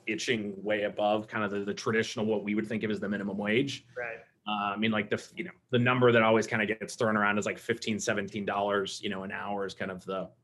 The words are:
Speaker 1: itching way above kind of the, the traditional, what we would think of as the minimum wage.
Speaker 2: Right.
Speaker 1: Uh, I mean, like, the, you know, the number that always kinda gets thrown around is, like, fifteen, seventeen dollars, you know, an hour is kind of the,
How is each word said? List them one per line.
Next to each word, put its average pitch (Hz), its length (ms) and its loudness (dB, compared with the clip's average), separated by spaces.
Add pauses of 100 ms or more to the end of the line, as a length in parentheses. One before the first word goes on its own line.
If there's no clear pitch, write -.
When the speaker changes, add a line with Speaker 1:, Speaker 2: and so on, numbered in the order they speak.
Speaker 1:
itching 104 460 -2 (100)
way 104 200 0
above 104 440 0
kind 110 160 -4
of 101 80 0
the, 101 80 -2
the 101 140 -4
traditional, 110 520 0
what 104 200 0
we 104 100 0
would 107 120 0
think 110 160 -4
of 107 80 0
as 98 100 -2
the 101 80 -4
minimum 98 280 -2
wage. 113 480 0 (120)
Speaker 2:
Right. 117 220 -8 (280)
Speaker 1:
Uh, 104 260 -2
I 101 40 -6
mean, 110 140 2
like, 107 180 0
the, 107 120 -2 (140)
you 104 80 -8
know, 90 80 -12 (200)
the 123 80 4
number 127 340 6
that 113 80 8
always 110 260 6
kinda 107 200 0
gets 104 280 -4
thrown 110 220 2
around 104 200 4
is, 101 80 0
like, 104 120 -4
fifteen, 113 420 -2
seventeen 101 460 -2
dollars, 101 580 -2
you 104 60 -4
know, 95 140 -6
an 98 80 -8
hour 98 340 -6
is 92 80 -6
kind 98 180 -6
of 92 140 -10
the, 92 240 -6 (140)